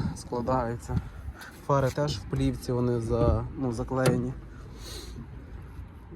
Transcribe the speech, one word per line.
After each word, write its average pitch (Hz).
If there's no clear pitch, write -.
складаються. 120
Фари 139
теж 147
в -
плівці, 131
вони 120
за-, 117
ну, 127
заклеєні. 123